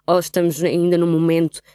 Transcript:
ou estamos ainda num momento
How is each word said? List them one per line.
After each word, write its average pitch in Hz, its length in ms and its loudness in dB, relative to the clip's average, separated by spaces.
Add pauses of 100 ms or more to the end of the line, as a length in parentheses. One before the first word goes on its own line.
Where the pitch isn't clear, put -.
ou 180 140 2
estamos 170 420 -2
ainda 175 340 0
num 170 140 0
momento 165 500 0 (140)